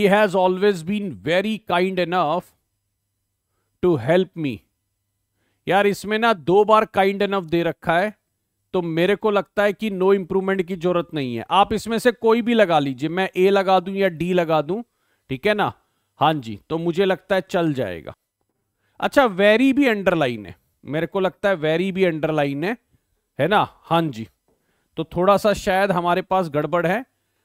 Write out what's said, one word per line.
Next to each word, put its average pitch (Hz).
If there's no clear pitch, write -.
has 202
always 185
been 202
very 196
kind 185
enough 175
to 175
help 175
me। 135
यार, 196
इसमें 202
ना 226
दो 180
बार 214
kind 196
enough 196
दे 170
रखा 165
है, 208
तो 185
मेरे 170
को 214
लगता 202
है 208
कि 220
no 185
improvement 190
की 180
जरूरत 175
नहीं 131
है। 113
आप 196
इसमें 220
से 247
कोई 226
भी 233
लगा 175
लीजिए, 139
मैं 180
ए 185
लगा 190
दूं 185
या 196
डी 170
लगा 160
दूं, 180
ठीक 135
है 208
ना। 175
हाँ 156
जी, 113
तो 160
मुझे 170
लगता 190
है 190
चल 170
जाएगा। 90
अच्छा, 247
very 214
भी 277
अंडरलाइन 165
है, 85
मेरे 160
को 196
लगता 190
है 190
very 160
भी 185
अंडरलाइन 151
है, 220
है 143
ना। 185
हाँ 165
जी, 113
तो 160
थोड़ा 185
सा 202
शायद 190
हमारे 175
पास 185
गड़बड़ 151
है, 220